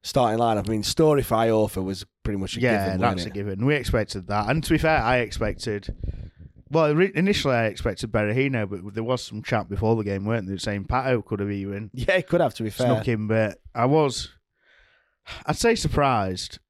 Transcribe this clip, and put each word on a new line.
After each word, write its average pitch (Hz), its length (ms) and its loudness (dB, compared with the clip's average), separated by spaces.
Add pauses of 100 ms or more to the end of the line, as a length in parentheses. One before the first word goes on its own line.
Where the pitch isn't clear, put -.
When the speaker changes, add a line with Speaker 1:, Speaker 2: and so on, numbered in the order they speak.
Speaker 1:
starting 117 380 0
lineup? 107 280 2
I 113 40 -2
mean, 110 100 -2
Storey 147 400 4
for 117 140 0
Iorfa 110 480 4
was 95 200 -6 (200)
pretty 104 160 -2
much 92 180 -6
a - 40 -2
Speaker 2:
Yeah, 110 240 2
Speaker 1:
given, 95 160 0
Speaker 2:
that's - 160 2
Speaker 1:
wasn't 95 180 -6
Speaker 2:
a 101 40 -4
Speaker 1:
it? - 40 -
Speaker 2:
given. 101 240 -4
We 147 80 4
expected 107 520 -2
that. 104 220 0
And 156 140 0
to - 80 -6
be 156 80 4
fair, 156 200 4
I 123 180 2
expected, 107 760 -4 (760)
well, 151 240 4
ri-, 185 180 4
initially 175 420 2
I 117 100 2
expected 107 460 -4
Berahino, 113 560 0
but 101 280 -10
there 113 80 -4
was 123 200 -2
some 107 200 -12
chat 104 260 -2
before 110 260 2
the 110 80 -2
game, 98 220 -4
weren't 107 220 -2
there, 98 100 -6
saying 101 280 -6
Pato 127 380 0
could 101 160 -6
have 101 120 -4
even 98 420 -8
Speaker 1:
Yeah, 185 240 0
he 175 60 0
could 170 180 0
have, 131 140 0
to 113 80 -6
be 107 80 -2
fair. 127 160 0
Speaker 2:
snuck 123 200 2
in, 107 200 -2
but 110 320 0 (160)
I 117 100 2
was, 143 440 2 (1160)
I'd 151 120 -2
say 233 180 2
surprised. 123 840 0 (100)